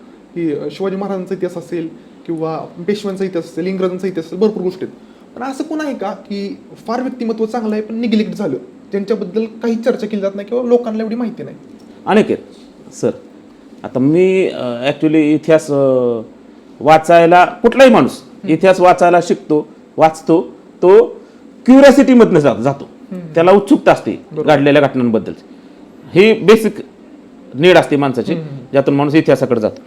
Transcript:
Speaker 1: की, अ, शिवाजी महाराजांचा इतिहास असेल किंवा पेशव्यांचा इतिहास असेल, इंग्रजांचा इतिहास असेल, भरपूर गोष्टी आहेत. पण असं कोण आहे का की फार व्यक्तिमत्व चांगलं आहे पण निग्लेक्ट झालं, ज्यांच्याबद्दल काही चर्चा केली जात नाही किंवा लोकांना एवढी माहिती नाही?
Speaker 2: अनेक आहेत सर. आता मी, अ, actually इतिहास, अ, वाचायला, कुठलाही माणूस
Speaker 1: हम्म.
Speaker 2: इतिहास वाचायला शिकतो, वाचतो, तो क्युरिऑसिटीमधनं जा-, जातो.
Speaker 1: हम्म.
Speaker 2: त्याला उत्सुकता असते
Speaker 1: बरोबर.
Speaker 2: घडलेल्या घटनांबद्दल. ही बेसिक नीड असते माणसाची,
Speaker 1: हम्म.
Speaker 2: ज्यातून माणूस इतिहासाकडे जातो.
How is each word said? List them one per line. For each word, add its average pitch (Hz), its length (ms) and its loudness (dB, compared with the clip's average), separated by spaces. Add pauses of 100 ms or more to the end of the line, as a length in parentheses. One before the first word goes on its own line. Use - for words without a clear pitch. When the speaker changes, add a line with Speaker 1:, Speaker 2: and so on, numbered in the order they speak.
(360)
Speaker 1:
की, 160 300 -6
अ, - 60 -10
शिवाजी 190 240 -6
महाराजांचा 190 400 -8
इतिहास 180 220 -8
असेल 165 320 -10 (360)
किंवा 160 320 -6 (300)
पेशव्यांचा 196 380 -4
इतिहास 175 200 -6
असेल, 170 220 -8
इंग्रजांचा 190 400 -4
इतिहास 170 180 -8
असेल, 185 140 -12
भरपूर 214 240 -2
गोष्टी 180 220 -6
आहेत. - 120 -14 (380)
पण 262 160 -10
असं 277 120 -8
कोण 311 180 -8
आहे 277 140 -6
का 196 160 -8
की 202 460 -10 (300)
फार 247 140 -6
व्यक्तिमत्व 220 440 -6
चांगलं 220 280 -4
आहे 214 80 -4
पण 220 140 -12
निग्लेक्ट 214 380 -2
झालं, 175 220 -6 (360)
ज्यांच्याबद्दल 202 540 -6
काही 226 300 -6
चर्चा 214 320 -4
केली 208 140 -8
जात 196 140 -6
नाही 202 120 -12
किंवा 240 160 -6
लोकांना 233 400 -2
एवढी 220 120 -8
माहिती 226 280 -10
नाही? - 120 -16 (500)
Speaker 2:
अनेक 196 260 2
आहेत 95 60 -2 (560)
सर. - 160 -4 (760)
आता 123 160 -6
मी, 180 480 2
अ, 123 420 -6
actually 151 280 -2
इतिहास, 151 540 0
अ, 127 500 0 (580)
वाचायला, 170 680 4
कुठलाही 240 440 4
माणूस 160 220 4
Speaker 1:
हम्म. - 380 -12
Speaker 2:
इतिहास 185 300 2
वाचायला 175 420 4
शिकतो, 156 460 -2 (300)
वाचतो, 160 440 0 (400)
तो 202 240 6 (600)
क्युरिऑसिटीमधनं 254 720 6
जा-, 117 220 0
जातो. 139 280 -4 (220)
Speaker 1:
हम्म. 175 240 -16
Speaker 2:
त्याला 170 160 4
उत्सुकता 202 400 2
असते - 400 -4
Speaker 1:
बरोबर. 151 240 0
Speaker 2:
घडलेल्या 143 260 2
घटनांबद्दल. 120 520 -2 (840)
ही 208 180 6
बेसिक 208 420 2 (800)
नीड 170 220 4
असते 147 180 2
माणसाची, 131 380 -2
Speaker 1:
हम्म. 151 240 -10 (140)
Speaker 2:
ज्यातून 143 220 0
माणूस 143 220 0
इतिहासाकडे 131 460 0
जातो. 104 260 -4